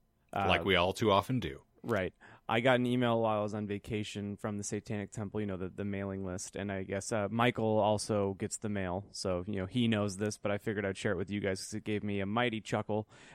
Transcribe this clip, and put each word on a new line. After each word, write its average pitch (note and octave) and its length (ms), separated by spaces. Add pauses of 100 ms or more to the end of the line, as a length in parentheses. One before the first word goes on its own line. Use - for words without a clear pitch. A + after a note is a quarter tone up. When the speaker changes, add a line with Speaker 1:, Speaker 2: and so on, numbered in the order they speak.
(320)
Speaker 1:
uh, G2+ 160
Speaker 2:
Like E2+ 160
we F#2+ 120
all F2+ 160
too G#2+ 180
often G2 300
do. C#2+ 200 (220)
Speaker 1:
Right. G2 320 (340)
I A#2 120
got B2+ 180
an B2 80
email A#2+ 340
while A2 200
I - 20
was G#2 120
on G#2+ 120
vacation G2+ 680
from G#2 220
the G2+ 60
Satanic G#2 460
Temple, G#2+ 300
you G#2+ 60
know, F#2+ 100
the, F2+ 120
the G2+ 160
mailing G2 400
list, F#2 320
and G2+ 140
I F#2+ 120
guess, G2 300
uh, G2+ 180
Michael A2+ 480
also G2+ 560
gets G2 240
the A2 100
mail, G2 440
so, F2+ 340
you G#2 140
know, F#2 60
he A#2 220
knows G#2 300
this, G#2+ 180
but - 140
I G2+ 80
figured G#2 260
I'd G2 140
share A2 140
it F2+ 40
with F2+ 140
you G2+ 100
guys F#2+ 200
'cause - 140
it G#2+ 100
gave G#2 200
me G2+ 160
a F#2+ 60
mighty A2+ 340
chuckle, G#2+ 480 (260)